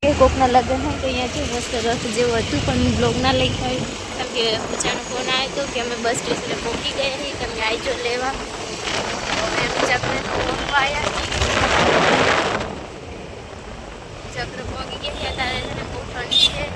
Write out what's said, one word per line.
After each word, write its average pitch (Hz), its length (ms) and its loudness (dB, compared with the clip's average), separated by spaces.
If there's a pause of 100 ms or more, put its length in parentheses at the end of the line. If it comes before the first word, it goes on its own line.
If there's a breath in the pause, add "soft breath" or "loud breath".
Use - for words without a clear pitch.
એ 285 100 6
કોકના 262 340 6
લગ્ન 247 360 6
હોય 277 180 -2
તો 269 60 -2
અહીંયા 254 200 0
જો 240 300 -2
મસ્ત 247 180 -4
રથ 233 320 0
જેવું 233 320 2
હતું, 277 280 0
પણ 262 60 2
હું 247 240 4
બ્લોગ 233 200 4
ના 254 160 2
લઈ 247 160 4
પાડી, 254 280 -2 (400)
કેમ 254 180 -4
કે 226 240 2
પૂજાનો 233 420 -2
ફોન 247 280 -4
આવ્યો 262 200 2
હતો 277 240 -2
કે 247 80 -2
અમે 240 160 -2
બસ 233 200 2
સ્ટેશને 233 380 -2
પહોંચી 233 380 -2
ગયા 269 240 0
છીએ, 277 180 -4
તમે 233 280 -4
આઈ 220 140 0
જો 240 260 -2
લેવા. 247 300 0
તો - 1120 -4
અમે - 200 0
ચક્ર - 300 2
તો - 460 -2
પહોંચવા - 360 0
આવ્યા 285 240 2
છીએ. - 300 -2 (3000)
ચક્ર 247 280 -8
પહોંચી 262 360 -8
ગયા - 160 -6
છીએ, 262 160 -6
અત્યારે 254 300 -2
છે 254 140 -6
ને - 80 -6
બહુ - 180 -8 (120)
ઠંડી - 360 4
છે - 160 -2 (120)